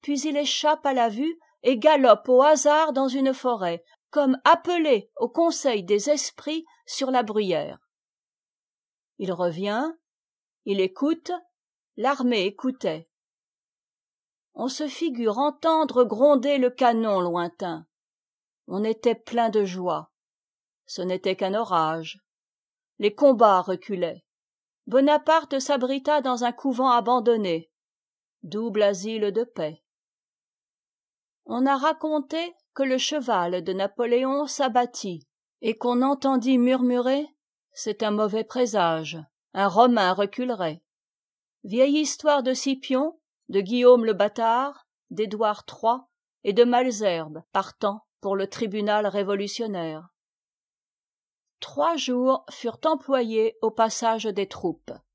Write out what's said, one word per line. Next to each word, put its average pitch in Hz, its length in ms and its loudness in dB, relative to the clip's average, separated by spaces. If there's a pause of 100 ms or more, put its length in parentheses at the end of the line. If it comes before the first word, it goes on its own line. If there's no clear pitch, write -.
Puis 285 200 -4
il 285 160 -2
échappe 302 480 0
à 277 80 0
la 240 160 0
vue 285 300 -6 (240)
et 240 160 2
galope 262 500 6
au 254 140 8
hasard 302 500 4
dans 269 140 0
une 262 260 0
forêt, 190 500 -4 (280)
comme 269 320 2
appelé 320 760 2
au - 100 -2
conseil 285 560 0
des 208 280 0
esprits 311 540 -4 (200)
sur - 240 -6
la 254 140 2
bruyère. 185 560 -4 (1400)
Il 190 140 -6
revient, 202 600 -4 (760)
il 196 140 -2
écoute, 277 520 -2 (680)
l'armée 247 480 0
écoutait. 202 640 -6 (1500)
On 226 140 -6
se 294 200 -6
figure 240 500 -2
entendre 294 680 0
gronder 269 540 2
le 247 120 2
canon 226 520 2
lointain. 170 680 -6 (800)
On 196 160 -4
était 226 320 0
plein 226 340 -2
de 208 140 2
joie. 180 480 -6 (760)
Ce - 160 -12
n'était 185 340 -2
qu'un 190 180 -4
orage. 165 680 -2 (800)
Les 208 160 0
combats 226 460 6
reculaient. 180 640 -6 (640)
Bonaparte 294 720 2
s'abrita 269 640 -2
dans 247 220 -4
un 240 80 -2
couvent 254 400 -2
abandonné, 220 800 0 (720)
double 214 400 -2
asile 202 480 -2
de 220 120 -2
paix. 160 400 -8 (1600)
On 240 200 -2
a 277 120 2
raconté 311 760 -4 (200)
que 269 100 -2
le 262 140 0
cheval 208 680 -2
de 185 100 -4
Napoléon 247 760 -2
s'abattit 240 800 -4 (340)
et 226 160 -4
qu'on 247 240 0
entendit 269 560 2
murmurer : « 247 720 0 (460)
C'est 214 300 -6
un 214 80 -2
mauvais 214 320 -2
présage, 170 760 -2 (360)
un 196 140 2
Romain 208 460 4
reculerait. » 196 680 -4 (800)
Vieille 262 360 2
histoire 294 440 0
de 254 100 0
Scipion, 269 640 -4 (300)
de 196 100 0
Guillaume 240 460 6
le 220 80 0
Bâtard, 226 720 0 (220)
d'Édouard 208 560 -4
trois 240 440 -2 (340)
et 202 100 -2
de 233 100 6
Malesherbes 208 880 0
partant 202 540 -6 (160)
pour 196 140 -2
le 196 120 -4
tribunal 208 600 -2
révolutionnaire. 196 1000 -6 (1500)
Trois 311 360 -2
jours 254 540 -2
furent - 360 -10
employés 226 760 -2
au 220 80 0
passage 220 560 -2
des 196 220 -4
troupes. - 460 -8 (220)